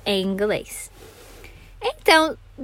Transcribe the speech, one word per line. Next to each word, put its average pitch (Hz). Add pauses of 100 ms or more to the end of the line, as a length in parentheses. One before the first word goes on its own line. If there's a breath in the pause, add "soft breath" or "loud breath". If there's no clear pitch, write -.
em 196
inglês. 196 (920 loud breath)
Então, 320 (280)